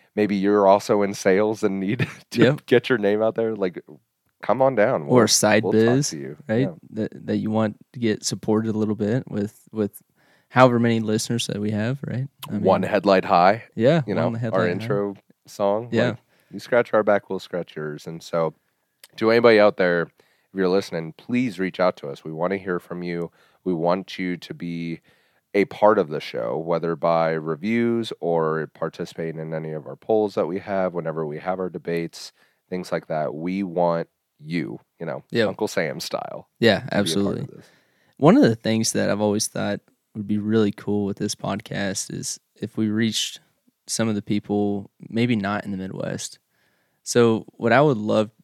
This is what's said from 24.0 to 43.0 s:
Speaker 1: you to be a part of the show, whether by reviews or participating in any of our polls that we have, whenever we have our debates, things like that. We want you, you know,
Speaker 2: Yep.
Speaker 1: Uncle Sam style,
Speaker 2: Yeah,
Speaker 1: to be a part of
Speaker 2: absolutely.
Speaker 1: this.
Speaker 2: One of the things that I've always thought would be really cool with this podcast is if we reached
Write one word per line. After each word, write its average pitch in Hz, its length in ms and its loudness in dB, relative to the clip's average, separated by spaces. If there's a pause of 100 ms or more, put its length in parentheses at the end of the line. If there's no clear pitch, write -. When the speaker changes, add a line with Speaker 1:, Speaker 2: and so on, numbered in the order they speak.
Speaker 1:
you 90 160 -4
to - 180 -16
be 82 460 -8 (540)
a 101 120 4
part 107 320 4
of 85 120 2
the 73 100 -6
show, 60 380 -6
whether 82 400 -2
by 82 340 2
reviews 110 880 -2
or 80 540 -2
participating 82 640 -8
in 80 140 -10
any 80 180 -8
of 76 160 -10
our 69 80 -14
polls 107 400 0
that 101 120 0
we 92 120 -6
have, 95 340 -4
whenever 80 320 -6
we 76 140 -8
have 92 220 -6
our 90 80 -4
debates, 85 640 -8 (360)
things 90 220 -8
like 85 160 -6
that. 76 260 -4
We 90 300 -4
want 85 460 -2 (360)
you, 78 340 -6 (200)
you 85 60 -12
know, 71 260 -10
Speaker 2:
Yep. 113 160 2
Speaker 1:
Uncle 95 220 -4
Sam 76 320 -4
style, - 480 -10 (100)
Speaker 2:
Yeah, 107 220 4
Speaker 1:
to - 0 -
be - 40 -14
a - 40 -12
part - 40 -6
of 98 60 2
Speaker 2:
absolutely. 98 560 -2
Speaker 1:
this. - 100 -20 (520)
Speaker 2:
One 160 180 8
of 294 80 6
the 117 140 4
things 113 340 0
that 101 180 0
I've 101 120 -2
always 107 260 0
thought 101 320 -4 (360)
would 104 120 -8
be 107 100 -2
really 104 360 2
cool 104 320 -4
with 98 120 -6
this 104 160 -4
podcast 98 800 -6
is - 260 -10 (160)
if - 200 -10
we 110 140 -2
reached 110 500 -2 (480)